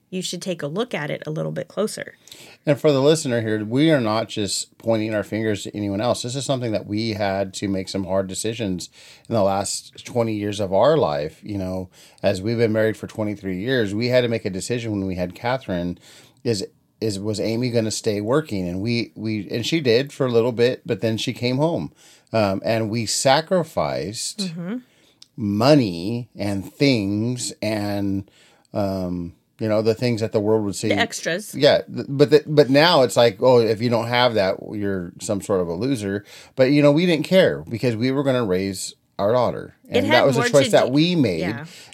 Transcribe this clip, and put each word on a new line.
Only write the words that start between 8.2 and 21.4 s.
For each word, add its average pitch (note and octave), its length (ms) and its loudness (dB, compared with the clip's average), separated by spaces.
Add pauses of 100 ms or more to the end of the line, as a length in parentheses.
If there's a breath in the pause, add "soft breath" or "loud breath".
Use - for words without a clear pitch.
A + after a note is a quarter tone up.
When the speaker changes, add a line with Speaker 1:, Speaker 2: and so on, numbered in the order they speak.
Speaker 2:
decisions G2 640 -6 (380 loud breath)
in A2+ 60 -4
the A2 80 2
last - 640 -4
twenty A#2 280 -2
years G#2 260 -4
of F#2+ 120 -4
our A#2 260 4
life. D#2+ 460 -2
You G2+ 140 -8
know, F#2 320 -6 (320 soft breath)
as G2 220 0
we've A2+ 160 -2
been A2+ 120 2
married A2 240 2
for - 120 -12
twenty-three F#2+ 500 -6
years, A2 380 -2
we A#2+ 140 -2
had B2+ 120 6
to A#2+ 60 0
make A#2 180 -4
a G#2 60 -2
decision A#2 400 -6
when G2 160 -2
we F#2 80 -4
had F2+ 180 -4
Catherine, F#2 640 -4 (460 loud breath)
is, A2 200 -2 (380)
is, G#2 180 -2
was G#2 200 -4
Amy A2+ 320 -2
gonna A2+ 200 0
stay G#2 300 -2
working? A2 460 -2
And F#2 140 -4
we, A#2 340 -2
we, G#2+ 340 -6
and A2+ 160 -4
she E3 160 -2
did B2+ 320 2
for C3+ 140 0
a B2 40 -2
little A#2 200 4
bit, A#2+ 340 0
but A#2 160 -4
then A2 160 0
she A#2 160 -4
came B2 240 -2